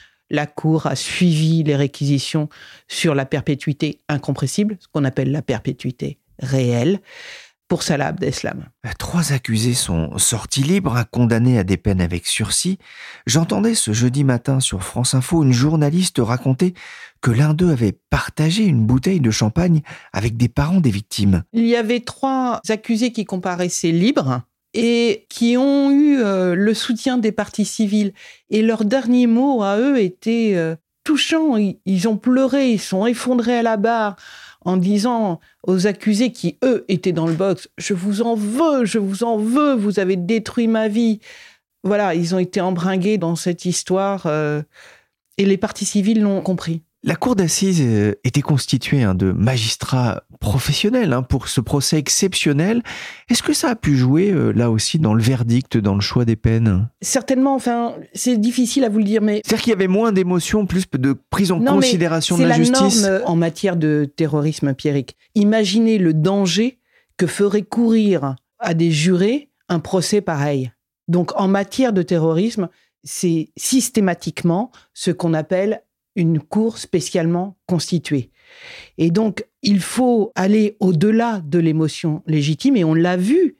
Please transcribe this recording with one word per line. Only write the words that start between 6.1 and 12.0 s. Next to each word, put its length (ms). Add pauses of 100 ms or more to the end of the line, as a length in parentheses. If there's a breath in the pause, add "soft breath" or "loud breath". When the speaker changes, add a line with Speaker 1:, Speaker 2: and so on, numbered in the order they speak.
Speaker 1:
réelle, 640 (680 loud breath)
pour 160
Salah 240
Abdeslam. 580 (320)
Speaker 2:
Trois 340
accusés 420
sont 440
sortis 460
libres, 340
un 80
condamné 520
à 60
des 140
peines 240